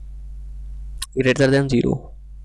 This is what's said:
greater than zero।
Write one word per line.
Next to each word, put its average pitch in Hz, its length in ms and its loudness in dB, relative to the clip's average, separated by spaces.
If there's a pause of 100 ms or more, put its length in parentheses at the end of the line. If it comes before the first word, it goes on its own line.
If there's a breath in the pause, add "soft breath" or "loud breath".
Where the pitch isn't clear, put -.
(1200)
greater 131 300 6
than 139 220 4
zero। 131 260 4 (480)